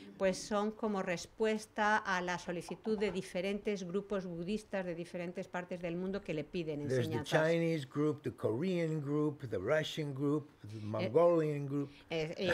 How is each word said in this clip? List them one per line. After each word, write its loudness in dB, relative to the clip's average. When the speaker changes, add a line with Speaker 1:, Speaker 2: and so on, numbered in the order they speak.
Speaker 1:
pues, 4
son 0
como -2
respuesta 0
a 0
la -2
solicitud -4
de 0
diferentes -2
grupos -2
budistas -4
de -4
diferentes -6
partes -6
del -4
mundo -2
que -4
le -2
piden -4
Speaker 2:
There's 2
the -2
Speaker 1:
enseñanzas. 2
Speaker 2:
Chinese 2
group, 0
the -2
Korean 0
group, 0
the -2
Russian 0
group, 0
the -10
Speaker 1:
Eh, -10
Speaker 2:
Mongolian 4
group. -2
Speaker 1:
eh, -2
eh, 0